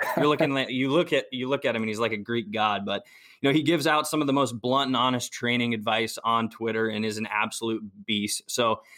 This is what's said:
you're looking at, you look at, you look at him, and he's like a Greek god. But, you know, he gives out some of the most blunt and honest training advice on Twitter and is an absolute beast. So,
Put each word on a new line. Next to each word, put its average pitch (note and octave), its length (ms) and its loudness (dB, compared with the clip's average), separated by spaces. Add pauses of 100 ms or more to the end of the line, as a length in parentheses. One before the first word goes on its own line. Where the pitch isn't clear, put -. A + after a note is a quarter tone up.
(180)
you're C#3+ 100 4
looking D3 280 4
at, B2 160 0
you C3 180 0
look D#3+ 240 4
at, C#3 180 2
you B2+ 180 -4
look C#3 160 0
at A#2+ 100 2
him, A2+ 60 0
and A2 80 -2
he's G#2+ 100 -4
like A2+ 120 2
a A2 60 -2
Greek G#2 340 -4
god. G#2 340 0
But, G2+ 220 -4 (340)
you C#3 80 2
know, C3+ 40 4
he D#3 100 4
gives D#3 240 2
out D3+ 200 2
some D#3 140 0
of C#3+ 60 0
the C#3 60 2
most A#2+ 280 0
blunt C3 280 0
and C3 60 0
honest B2 380 0
training A#2+ 400 0
advice A2 500 -2
on A2+ 240 2
Twitter A2+ 420 -2
and G#2+ 140 -4
is G#2+ 140 -4
an G#2+ 80 -6
absolute A2 560 -2 (240)
beast. G#2 400 -2
So, A2+ 360 0 (160)